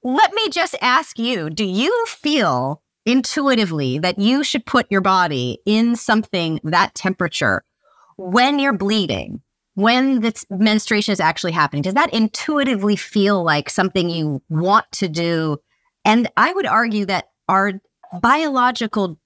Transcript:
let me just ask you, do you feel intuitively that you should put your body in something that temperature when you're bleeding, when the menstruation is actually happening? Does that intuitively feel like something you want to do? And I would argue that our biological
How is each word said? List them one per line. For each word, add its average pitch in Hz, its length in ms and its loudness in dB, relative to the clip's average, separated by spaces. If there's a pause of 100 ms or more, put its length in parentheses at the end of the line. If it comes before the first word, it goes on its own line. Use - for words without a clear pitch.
let 349 300 2
me 440 160 0
just 349 320 -4
ask 254 380 0
you, 226 300 -2
do 160 160 -4
you 294 420 0
feel 151 760 0 (240)
intuitively 220 960 0
that 180 200 -2
you 247 240 2
should - 220 -4
put 285 240 2
your 196 100 2
body 175 680 0
in 226 300 2
something 196 720 0
that 175 280 0
temperature 160 720 -2 (540)
when 247 420 2
you're 277 140 2
bleeding, 185 680 -2 (340)
when 247 460 2
the 226 280 -4
menstruation 208 640 0
is 185 60 -4
actually 165 340 0
happening? 147 300 0
Does 185 100 -2
that 285 200 2
intuitively 220 840 0
feel 202 460 0
like 151 260 0
something 185 400 0
you 151 400 -2
want 180 440 0
to 196 140 -4
do? 160 500 -2 (460)
And 220 320 2
I 262 160 2
would 381 140 -4
argue 214 400 0
that 180 240 -4 (180)
our 190 320 0 (420)
biological 247 1040 0